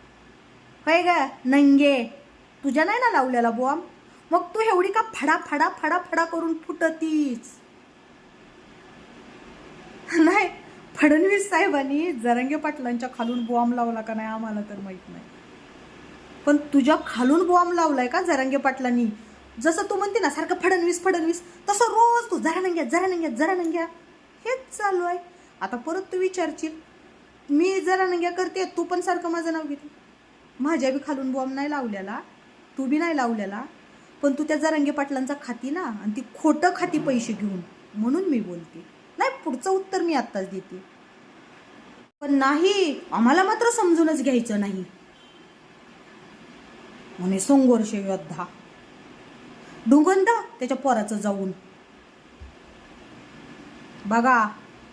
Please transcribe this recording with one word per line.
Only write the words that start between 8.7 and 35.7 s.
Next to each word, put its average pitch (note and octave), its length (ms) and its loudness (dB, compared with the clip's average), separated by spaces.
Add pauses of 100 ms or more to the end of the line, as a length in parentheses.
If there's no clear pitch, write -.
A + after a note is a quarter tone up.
नाही, F4+ 300 6 (480)
फडणवीस E4+ 540 4
साहेबांनी D#4 600 0
जरांगे B3 440 0
पाटलांच्या C4+ 520 -6 (100)
खालून A#3+ 260 -4
बॉम्ब A#3+ 300 0
लावला A#3 260 -2
का A3 140 -8
नाही A3 140 -6
आम्हाला A3 320 -6
तर G#3 200 -12
माहीत F#3+ 280 -14
नाही, F3 140 -18 (1200)
पण D4 100 6
तुझ्या D4 400 2 (100)
खालून C4+ 400 2
बॉम्ब F4 260 4
लावलाय D4+ 340 0
का E4 160 -2
जरांगे C#4 340 0
पाटलांनी? B3+ 500 0 (540)
जसं E4 220 0
तू G4+ 140 -4
म्हणते G4 220 -2
ना - 120 2
सारखं E4 320 -4
"फडणवीस, F4 420 2
फडणवीस", E4+ 380 0 (260)
तसं G#4 160 2
रोज A#4 460 4
तू E4+ 80 -2
"जरा D#4 220 0
नंग्या, F4 240 0
जरा E4+ 220 0
नंग्या, E4+ 240 -2
जरा D4+ 240 2
नंग्या", E4 300 -2 (600)
हेच B4+ 340 -6
चालू F#4+ 260 0
आहे. F4 140 -2 (420)
आता G3 160 -6
परत D#4+ 240 -6
तू F#4 180 -6
विचारशील, F4+ 520 -2 (800)
"मी F4+ 300 2
जरा F#4 260 2
नंग्या F4 240 0
करते, F4+ 340 -4
तू E4+ 200 -4
पण F4+ 160 -2
सारखं F4 300 -2
माझं E4 220 -2
नाव D#4+ 100 -4
घेते." C#4+ 260 -10 (720)
माझ्या C4+ 300 0
बी C4 160 -2
खालून C4+ 260 -4
बॉम्ब C4 220 -4
नाही C#4 160 -4
लावलेला, A3+ 500 -6 (580)
तू C4+ 60 -4
बी C4+ 140 0
नाही E4+ 180 0
लावलेला, A3+ 460 -4 (600)
पण C#4+ 100 4
तू D4 120 -4
त्या D4+ 120 0
जरांगे D4+ 340 0
पाटलांचा C#4 520 -4
खाती B3 280 -10